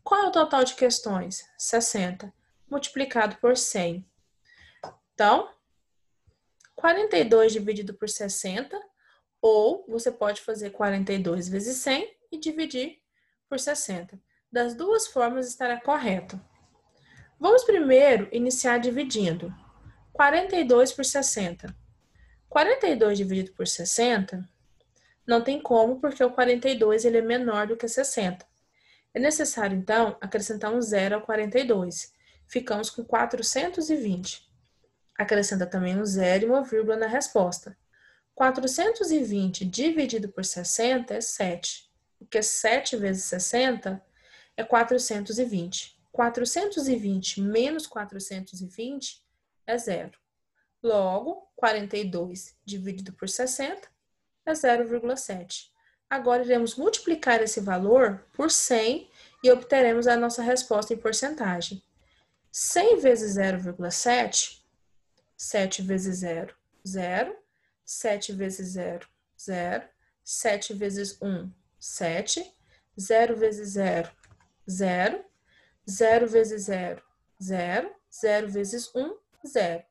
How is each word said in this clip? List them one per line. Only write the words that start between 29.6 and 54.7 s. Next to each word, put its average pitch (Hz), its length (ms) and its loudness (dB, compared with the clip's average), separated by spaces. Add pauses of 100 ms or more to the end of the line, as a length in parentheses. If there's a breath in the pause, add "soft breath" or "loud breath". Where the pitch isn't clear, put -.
então, 214 420 2
acrescentar 214 540 -4
um 247 80 0
zero 208 340 0
ao 214 60 -4
quarenta 214 380 -2
e 277 40 2
dois. 190 500 -2 (340 soft breath)
Ficamos 226 420 -4
com 233 160 -10
quatrocentos 254 840 -2
e 311 60 2
vinte. 190 560 -6 (640)
Acrescenta 202 480 0
também 185 320 -2
um 208 80 -2
zero 190 400 2
e 226 40 0
uma 262 140 4
vírgula 220 340 0
na 220 100 0
resposta. 202 720 -2 (580 soft breath)
Quatrocentos 302 760 0
e 302 120 2
vinte 196 400 -2
dividido 240 640 -2
por 190 160 -8
sessenta 233 720 -2
é 226 80 -4
sete, - 680 -6 (280)
porque 214 240 -2
sete 233 560 0
vezes 190 280 -2
sessenta 196 800 -2 (540 soft breath)
é 226 60 -6
quatrocentos 233 760 0
e 254 80 0
vinte. 185 500 -6 (160)
Quatrocentos 269 760 -2
e 254 80 2
vinte 196 440 -4
menos 240 480 0
quatrocentos 196 720 -12
e 190 40 -10
vinte 254 580 -12 (420)
é 233 120 -2
zero. 190 420 -8 (600)
Logo, 214 760 -2
quarenta 214 400 0
e 208 80 -4
dois 180 640 -8
dividido 190 480 -10
por 190 160 -10
sessenta 269 580 -6 (580)
é 320 80 -2
zero 240 340 2